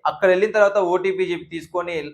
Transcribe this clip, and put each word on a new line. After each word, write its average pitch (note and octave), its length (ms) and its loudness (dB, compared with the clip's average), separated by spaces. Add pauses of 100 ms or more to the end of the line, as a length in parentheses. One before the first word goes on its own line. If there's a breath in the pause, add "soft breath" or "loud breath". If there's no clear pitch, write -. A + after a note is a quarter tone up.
అక్కడ D3+ 240 0
వెళ్ళిన F#3+ 220 2
తర్వాత G#3 260 4
ఓటీపీ F#3 460 0
చెప్పి E3+ 220 -6
తీసుకొని E3 680 -8